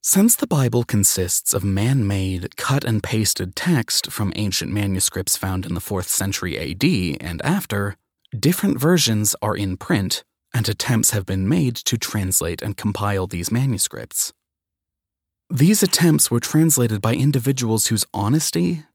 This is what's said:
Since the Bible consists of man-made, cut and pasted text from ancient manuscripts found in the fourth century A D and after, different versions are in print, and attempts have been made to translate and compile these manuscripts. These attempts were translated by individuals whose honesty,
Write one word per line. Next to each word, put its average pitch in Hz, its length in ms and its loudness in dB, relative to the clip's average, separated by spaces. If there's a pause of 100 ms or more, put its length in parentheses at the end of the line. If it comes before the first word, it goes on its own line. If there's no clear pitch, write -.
Since 208 300 4
the - 140 -2
Bible 123 340 2
consists - 720 0
of 92 80 0
man-made, 98 920 0
cut 139 260 0
and 110 220 0
pasted 101 500 -2
text - 560 0
from 101 240 -2
ancient 101 380 -2
manuscripts 98 640 -2
found 92 280 -4
in 82 100 -4
the 87 60 -4
fourth 92 280 -6
century 95 480 -2
A 80 180 -6
D 101 460 0
and 85 220 -6
after, 104 540 -2 (400)
different 175 440 0
versions 127 600 2
are 107 160 -2
in 95 200 -2
print, 98 480 -2 (280)
and 110 160 0
attempts 113 420 0
have 104 140 -2
been 95 240 0
made 135 280 2
to - 200 -2
translate 92 680 -2
and 104 140 -6
compile 101 520 0
these 90 240 -4
manuscripts. - 800 -2 (1160)
These 185 360 4
attempts 165 480 2
were 117 80 2
translated 127 600 2
by 110 140 2
individuals 127 720 0
whose 110 260 0
honesty, 156 720 0 (120)